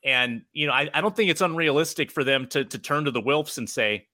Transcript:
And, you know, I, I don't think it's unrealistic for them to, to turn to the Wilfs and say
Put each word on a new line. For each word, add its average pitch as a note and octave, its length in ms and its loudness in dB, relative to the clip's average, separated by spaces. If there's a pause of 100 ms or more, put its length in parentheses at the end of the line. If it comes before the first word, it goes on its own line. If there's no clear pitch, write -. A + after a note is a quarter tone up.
And, B2 400 0 (100)
you D3 140 -2
know, C#3+ 60 0
I, C#3 200 2
I D3+ 80 0
don't G3+ 140 0
think G#3 160 2
it's D#3 100 0
unrealistic D#3+ 680 0
for C#3+ 140 -2
them C3 240 2
to, C#3 160 0
to A#2 140 -10
turn D3 260 -2
to C#3+ 60 2
the A#2 120 -2
Wilfs D3 360 -2
and A2+ 100 -6
say G#2+ 460 -2